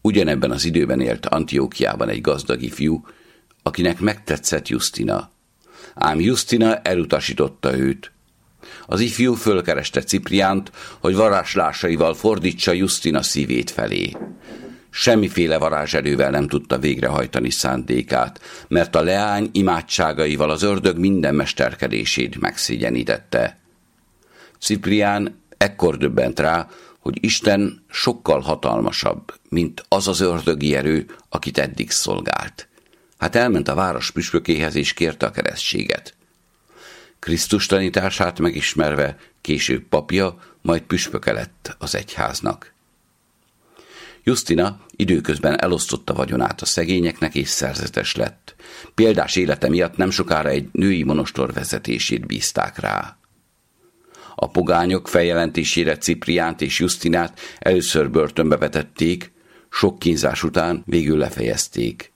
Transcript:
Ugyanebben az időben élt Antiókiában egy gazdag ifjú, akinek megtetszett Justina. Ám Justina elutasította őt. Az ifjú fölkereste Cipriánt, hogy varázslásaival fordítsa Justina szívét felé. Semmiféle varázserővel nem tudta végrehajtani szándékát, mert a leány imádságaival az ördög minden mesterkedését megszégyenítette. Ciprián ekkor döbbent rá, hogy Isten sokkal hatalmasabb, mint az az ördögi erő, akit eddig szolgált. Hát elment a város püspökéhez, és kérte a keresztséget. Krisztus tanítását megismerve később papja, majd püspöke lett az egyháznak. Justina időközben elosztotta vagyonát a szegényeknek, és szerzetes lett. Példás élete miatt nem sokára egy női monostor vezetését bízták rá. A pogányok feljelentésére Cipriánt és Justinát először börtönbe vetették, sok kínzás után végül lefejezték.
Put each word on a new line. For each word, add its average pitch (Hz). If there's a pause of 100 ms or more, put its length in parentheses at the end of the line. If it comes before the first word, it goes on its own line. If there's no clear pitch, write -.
Ugyanebben 76
az 71
időben 69
élt 57
Antiókiában 67
egy 55
gazdag 71
ifjú, 76 (580)
akinek 87
megtetszett 80
Justina. 53 (640)
Ám 78
Justina 113
elutasította 71
őt. 67 (760)
Az -
ifjú 120
fölkereste 87
Cipriánt, 95 (280)
hogy 92
varázslásaival 85
fordítsa 92
Justina 87
szívét 62
felé. 50 (760)
Semmiféle 87
varázserővel 73
nem 71
tudta 65
végrehajtani 65
szándékát, 62 (260)
mert 82
a 80
leány 101
imádságaival 78
az 78
ördög 95
minden 85
mesterkedését 62
megszégyenítette. 58 (1000)
Ciprián 101 (140)
ekkor 87
döbbent 62
rá, 80 (320)
hogy -
Isten 101
sokkal 95
hatalmasabb, 57 (160)
mint -
az 98
az 90
ördögi 78
erő, 73 (240)
akit -
eddig 69
szolgált. 50 (500)
Hát -
elment 117
a 71
város 87
püspökéhez, 78
és 73
kérte 80
a 55
keresztséget. - (1040)
Krisztus 82
tanítását 95
megismerve 76 (240)
később 67
papja, 87 (240)
majd 82
püspöke -
lett -
az -
egyháznak. - (1500)
Justina 101 (160)
időközben 76
elosztotta -
vagyonát 65
a -
szegényeknek, 85
és 71
szerzetes -
lett. - (400)
Példás 107
élete 76
miatt 85
nem 95
sokára 78
egy 69
női 90
monostor 67
vezetését -
bízták -
rá. 50 (1160)
A -
pogányok 90
feljelentésére 85
Cipriánt 82
és -
Justinát 85 (200)
először 80
börtönbe 76
vetették, 80 (380)
sok -
kínzás 73
után 85
végül 78
lefejezték. 58